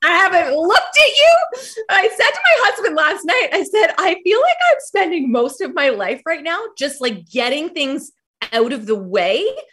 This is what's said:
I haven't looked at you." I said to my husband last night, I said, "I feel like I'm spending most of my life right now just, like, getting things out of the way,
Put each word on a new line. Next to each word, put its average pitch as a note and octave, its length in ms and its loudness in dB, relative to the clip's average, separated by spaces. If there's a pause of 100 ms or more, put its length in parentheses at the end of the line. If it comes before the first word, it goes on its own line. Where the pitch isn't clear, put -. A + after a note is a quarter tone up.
I E4 80 2
haven't E4+ 460 2
looked F#4+ 420 0
at D5+ 80 6 (140)
you." D5 680 2
I G4 180 2
said G#4+ 100 -6 (120)
to - 180 -4
my E5 100 6 (120)
husband F#4 260 -2
last D#4 300 0
night, G#4+ 260 0
I F4 120 0
said, G#4+ 340 0
"I F4+ 260 0
feel G#4 160 2
like E5+ 180 2 (140)
I'm C#5+ 80 4
spending E4 520 -2
most B3 300 -2
of D4 120 -8
my C#4+ 160 0
life G#3+ 360 -4
right D#4+ 180 -6
now E4+ 180 -4 (160)
just, C#4 240 -6
like, G#3 280 -6
getting C4 400 -4
things C#4+ 420 -6 (420)
out A#3 180 2
of A3+ 140 -8
the G#3+ 100 -2
way, G3 500 -2 (280)